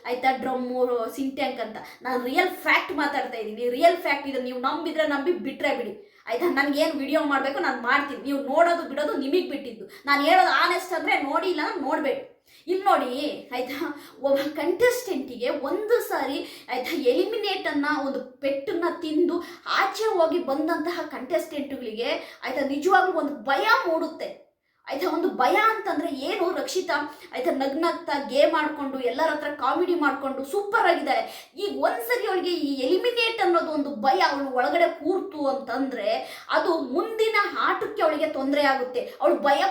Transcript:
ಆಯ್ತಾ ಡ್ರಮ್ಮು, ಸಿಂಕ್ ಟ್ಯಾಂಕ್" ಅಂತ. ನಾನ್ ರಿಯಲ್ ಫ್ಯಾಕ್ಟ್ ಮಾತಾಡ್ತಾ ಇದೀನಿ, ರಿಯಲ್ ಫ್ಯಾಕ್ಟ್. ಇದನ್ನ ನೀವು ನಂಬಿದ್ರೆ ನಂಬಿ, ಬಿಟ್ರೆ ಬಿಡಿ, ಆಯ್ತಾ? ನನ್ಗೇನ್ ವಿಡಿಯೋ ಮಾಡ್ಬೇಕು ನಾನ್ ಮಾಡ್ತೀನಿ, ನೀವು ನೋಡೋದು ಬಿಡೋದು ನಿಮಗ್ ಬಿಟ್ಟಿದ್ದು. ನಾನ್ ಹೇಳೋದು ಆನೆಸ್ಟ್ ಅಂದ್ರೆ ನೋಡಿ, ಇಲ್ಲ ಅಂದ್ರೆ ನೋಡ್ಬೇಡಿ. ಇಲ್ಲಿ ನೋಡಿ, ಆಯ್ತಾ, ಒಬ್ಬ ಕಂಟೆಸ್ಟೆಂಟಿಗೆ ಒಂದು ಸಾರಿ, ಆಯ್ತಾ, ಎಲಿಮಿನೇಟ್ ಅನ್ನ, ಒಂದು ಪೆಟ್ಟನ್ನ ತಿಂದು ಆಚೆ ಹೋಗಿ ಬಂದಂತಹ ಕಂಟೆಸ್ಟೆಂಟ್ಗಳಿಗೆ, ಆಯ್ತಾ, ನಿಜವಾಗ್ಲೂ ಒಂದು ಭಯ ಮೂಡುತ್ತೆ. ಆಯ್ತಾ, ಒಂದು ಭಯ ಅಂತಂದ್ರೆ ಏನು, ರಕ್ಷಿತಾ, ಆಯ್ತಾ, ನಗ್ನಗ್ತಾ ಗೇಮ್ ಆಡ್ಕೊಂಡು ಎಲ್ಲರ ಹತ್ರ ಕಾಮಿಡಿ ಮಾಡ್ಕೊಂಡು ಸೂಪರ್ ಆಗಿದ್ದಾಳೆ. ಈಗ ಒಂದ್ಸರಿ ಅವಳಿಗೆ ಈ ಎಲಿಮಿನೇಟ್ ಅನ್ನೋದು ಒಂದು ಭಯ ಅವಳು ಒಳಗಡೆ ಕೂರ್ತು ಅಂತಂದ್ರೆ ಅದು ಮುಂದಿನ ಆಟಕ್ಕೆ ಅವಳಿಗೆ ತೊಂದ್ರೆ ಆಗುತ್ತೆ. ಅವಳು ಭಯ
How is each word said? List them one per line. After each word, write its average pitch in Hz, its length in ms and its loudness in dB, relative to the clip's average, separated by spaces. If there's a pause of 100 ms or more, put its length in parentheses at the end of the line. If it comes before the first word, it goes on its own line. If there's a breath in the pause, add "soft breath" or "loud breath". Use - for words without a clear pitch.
ಆಯ್ತಾ 254 260 2
ಡ್ರಮ್ಮು, 247 840 -2
ಸಿಂಕ್ 269 200 -4
ಟ್ಯಾಂಕ್" 254 260 -2
ಅಂತ. - 160 -8 (240 loud breath)
ನಾನ್ 247 240 -2
ರಿಯಲ್ 339 240 0
ಫ್ಯಾಕ್ಟ್ 311 420 0
ಮಾತಾಡ್ತಾ 277 460 -2
ಇದೀನಿ, 220 320 -4
ರಿಯಲ್ 330 280 6
ಫ್ಯಾಕ್ಟ್. 285 300 -2
ಇದನ್ನ 254 160 -4
ನೀವು 254 160 -6
ನಂಬಿದ್ರೆ 302 480 0
ನಂಬಿ, 285 240 0
ಬಿಟ್ರೆ 262 440 -2
ಬಿಡಿ, - 520 -10
ಆಯ್ತಾ? 240 180 0
ನನ್ಗೇನ್ 285 540 2
ವಿಡಿಯೋ 294 240 0
ಮಾಡ್ಬೇಕು 277 360 0
ನಾನ್ 254 220 -2
ಮಾಡ್ತೀನಿ, 254 400 0
ನೀವು 277 220 -2
ನೋಡೋದು 339 460 4
ಬಿಡೋದು 294 280 -2
ನಿಮಗ್ 277 320 0
ಬಿಟ್ಟಿದ್ದು. 233 360 -10 (200 loud breath)
ನಾನ್ 277 200 2
ಹೇಳೋದು 359 240 6
ಆನೆಸ್ಟ್ 349 440 2
ಅಂದ್ರೆ 330 280 0
ನೋಡಿ, 320 280 0
ಇಲ್ಲ 311 120 0
ಅಂದ್ರೆ 403 200 -4
ನೋಡ್ಬೇಡಿ. 294 640 -4 (220 soft breath)
ಇಲ್ಲಿ 381 180 -2
ನೋಡಿ, 285 720 0
ಆಯ್ತಾ, 285 480 -6 (180 loud breath)
ಒಬ್ಬ 277 160 4
ಕಂಟೆಸ್ಟೆಂಟಿಗೆ 311 1120 0
ಒಂದು 392 520 0
ಸಾರಿ, 294 680 -6
ಆಯ್ತಾ, 262 200 -4
ಎಲಿಮಿನೇಟ್ 370 760 0
ಅನ್ನ, 285 180 0 (220)
ಒಂದು 247 160 -4
ಪೆಟ್ಟನ್ನ 330 600 -4 (160)
ತಿಂದು 330 420 0 (240 loud breath)
ಆಚೆ 392 360 0
ಹೋಗಿ 349 360 2
ಬಂದಂತಹ 311 600 -2
ಕಂಟೆಸ್ಟೆಂಟ್ಗಳಿಗೆ, 269 1400 -6
ಆಯ್ತಾ, 277 160 -2
ನಿಜವಾಗ್ಲೂ 339 580 4
ಒಂದು 285 140 0
ಭಯ 294 340 0 (200)
ಮೂಡುತ್ತೆ. - 640 -4 (420)
ಆಯ್ತಾ, 311 160 -2
ಒಂದು 330 220 2
ಭಯ - 260 4
ಅಂತಂದ್ರೆ 403 600 2
ಏನು, 359 360 -2
ರಕ್ಷಿತಾ, 302 680 -4 (140)
ಆಯ್ತಾ, 302 180 -2
ನಗ್ನಗ್ತಾ 277 640 -2 (160)
ಗೇಮ್ 302 260 6
ಆಡ್ಕೊಂಡು 294 440 -2
ಎಲ್ಲರ 285 300 0
ಹತ್ರ 294 180 -4
ಕಾಮಿಡಿ 302 480 0
ಮಾಡ್ಕೊಂಡು 285 500 0
ಸೂಪರ್ 403 460 2
ಆಗಿದ್ದಾಳೆ. 254 640 -2
ಈಗ 294 260 -2
ಒಂದ್ಸರಿ 453 440 0
ಅವಳಿಗೆ 370 220 0
ಈ 302 240 0
ಎಲಿಮಿನೇಟ್ 453 680 0
ಅನ್ನೋದು 339 300 2
ಒಂದು 285 240 -2
ಭಯ 269 240 4
ಅವಳು 277 320 0
ಒಳಗಡೆ 294 360 4
ಕೂರ್ತು 311 600 -2
ಅಂತಂದ್ರೆ 254 880 -2 (120)
ಅದು 320 320 2
ಮುಂದಿನ 427 540 0 (240)
ಆಟಕ್ಕೆ 370 420 -2
ಅವಳಿಗೆ 311 280 2
ತೊಂದ್ರೆ 285 340 0
ಆಗುತ್ತೆ. 254 360 0 (220 loud breath)
ಅವಳು 294 140 6
ಭಯ 285 360 4